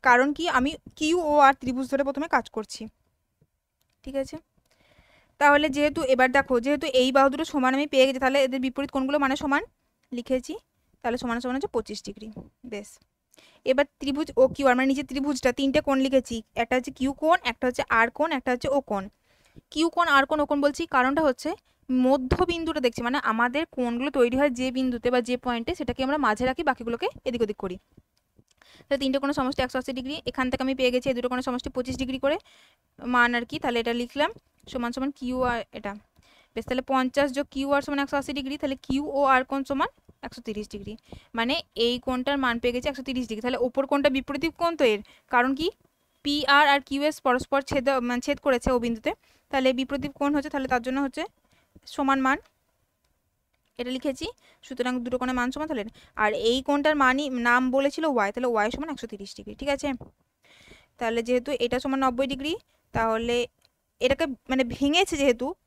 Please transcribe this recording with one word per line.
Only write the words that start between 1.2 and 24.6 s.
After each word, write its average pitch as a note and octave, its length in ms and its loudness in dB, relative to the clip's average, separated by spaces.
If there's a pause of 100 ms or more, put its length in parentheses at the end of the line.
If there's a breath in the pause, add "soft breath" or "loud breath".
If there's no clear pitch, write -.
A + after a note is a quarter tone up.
ত্রিভুজ B3+ 300 -4
ধরে C#4 160 0
প্রথমে C#4 280 -4
কাজ A#3+ 100 2 (100)
করছি। - 260 -10 (1200)
ঠিক C4+ 180 -10
আছে, C4+ 140 -8 (1040 soft breath)
তাহলে D4 340 8
যেহেতু D4 260 2 (120)
এবার B3+ 240 6
দেখো, C4+ 180 2 (100)
যেহেতু D4 200 2 (160)
এই B3+ 140 6
বাহু C#4 180 8
দুটো D#4 200 -2
সমান C4 240 2
আমি D4 160 0
পেয়ে C4+ 140 8
গেছি, C4 160 -2
তাহলে C4+ 220 4
এদের C4 200 -2
বিপরীত C#4 300 -4
কোণগুলো C4+ 280 0
মানে C4+ 200 2
সমান C#4+ 180 2 (500)
লিখেছি, B3+ 420 -4 (480)
তাহলে A#3+ 220 -2
সমান A#3 200 -2
সমান B3 140 -4
হচ্ছে F#4+ 180 -6
পঁচিশ G#3+ 320 -6
ডিগ্রি। G#3 200 -14 (460)
বেশ, G#3 160 -12 (840 soft breath)
এবার C4+ 140 4 (140)
ত্রিভুজ C#4+ 280 -2 (160)
ওকিউআর, C4 340 4
মানে C4 140 2
নিচের C4+ 200 -2
ত্রিভুজটা, C#4 380 0 (100)
তিনটে C#4 280 0
কোণ C#4 180 2
লিখেছি, C4 300 2 (260)
একটা A#3 160 -2
হচ্ছে B3+ 220 -4
কিউ C4 120 -2 (100)
কোণ, D#4+ 160 4 (140)
একটা - 160 -6
হচ্ছে B3+ 160 -2 (160)
আর A#3 80 4 (100)
কোণ, D#4 200 2
একটা B3+ 160 -4
হচ্ছে B3 240 -4
ও - 20 4 (120)
কোণ। G3 120 -4 (680 soft breath)
কিউ D#4 220 2
কোণ, E4+ 100 2 (120)
আর C4+ 120 6
কোণ, D4+ 140 0
ও - 60 0
কোণ D4 160 2
বলছি, D4 180 0 (120)
কারণটা C4+ 320 2
হচ্ছে C4 220 -2 (400)
মধ্যবিন্দুটা D4 960 0
দেখছি, A#3+ 220 0
মানে B3+ 100 -2 (140)
আমাদের A#3+ 320 0 (120)
কোণগুলো B3 340 -2 (100)
তৈরি A#3+ 200 4
হয় C#4+ 200 4
যে B3+ 80 0 (100)